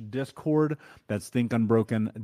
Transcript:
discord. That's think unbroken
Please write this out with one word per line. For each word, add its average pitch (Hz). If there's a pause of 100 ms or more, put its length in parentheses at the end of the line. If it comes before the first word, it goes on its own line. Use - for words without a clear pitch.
discord. 151 (320)
That's 104
think 120
unbroken 113 (100)